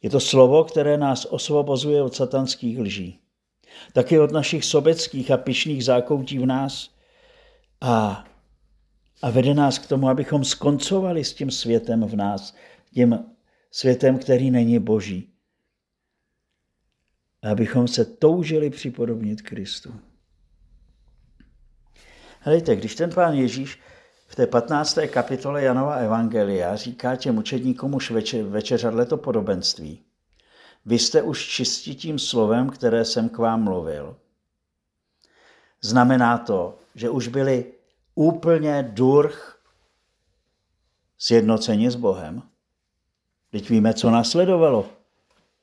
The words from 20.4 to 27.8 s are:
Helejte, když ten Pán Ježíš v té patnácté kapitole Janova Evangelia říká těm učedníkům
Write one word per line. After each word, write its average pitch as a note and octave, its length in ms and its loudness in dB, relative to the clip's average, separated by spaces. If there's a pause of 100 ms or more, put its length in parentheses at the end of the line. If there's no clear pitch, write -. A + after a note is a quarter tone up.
Helejte, D#3 360 2
když G#2 200 -8
ten E3+ 140 -2
Pán E3+ 240 2
Ježíš C3+ 460 -2 (480)
v - 80 -20
té - 120 2
patnácté D3 600 0
kapitole C#3 560 -4
Janova C3+ 320 0
Evangelia G#2+ 800 0
říká B2 400 -6
těm B2+ 220 -2
učedníkům B2+ 560 -4